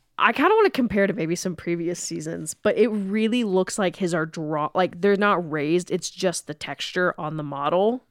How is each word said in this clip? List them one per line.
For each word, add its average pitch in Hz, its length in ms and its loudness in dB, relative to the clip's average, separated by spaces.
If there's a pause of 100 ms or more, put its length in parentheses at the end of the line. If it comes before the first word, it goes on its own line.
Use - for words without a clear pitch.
(180)
I 214 160 4
kinda 349 220 4
wanna 427 140 4
compare 202 380 0
to 190 60 -2
maybe 165 220 -2
some 180 200 -4
previous 170 440 -4
seasons, 160 540 -8
but - 240 0
it 220 120 6
really 214 540 0
looks 185 360 0
like 180 180 0
his 180 160 0
are 160 120 0
drawn, 151 480 -4
like, 180 280 0
they're 202 140 6
not 185 360 2
raised. 156 400 0
It's 175 180 -2
just 180 380 -4
the 156 60 -10
texture - 640 -2
on 156 200 -6
the 151 60 -6
model. 165 680 0